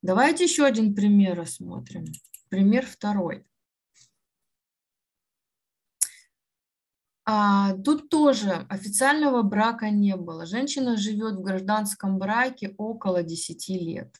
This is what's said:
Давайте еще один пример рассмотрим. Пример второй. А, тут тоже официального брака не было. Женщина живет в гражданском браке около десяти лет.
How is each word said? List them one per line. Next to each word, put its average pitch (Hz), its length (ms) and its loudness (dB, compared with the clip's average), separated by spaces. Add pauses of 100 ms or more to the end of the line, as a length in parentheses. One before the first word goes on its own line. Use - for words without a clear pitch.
Давайте 269 400 2
еще 330 220 4
один 220 300 2
пример 202 420 4
рассмотрим. 170 680 -12 (440)
Пример 202 360 4
второй. 202 600 -6 (3750)
А, 202 480 2 (120)
тут 302 240 0
тоже 214 600 2
официального 254 760 0
брака 214 460 0
не 202 280 2
было. 165 280 -10
Женщина 247 520 -2
живет 208 380 -4
в 190 60 -8
гражданском 196 760 -2
браке 220 580 -4
около 214 460 -4
десяти 170 560 -8
лет. 165 400 -8